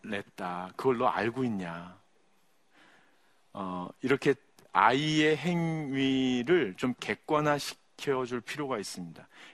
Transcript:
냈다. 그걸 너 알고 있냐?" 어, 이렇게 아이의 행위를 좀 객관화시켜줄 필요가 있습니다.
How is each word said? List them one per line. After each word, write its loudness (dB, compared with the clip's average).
냈다. -8
그걸 2
너 2
알고 0
있냐?" -6
어, -6
이렇게 2
아이의 4
행위를 0
좀 0
객관화시켜줄 -2
필요가 -6
있습니다. -10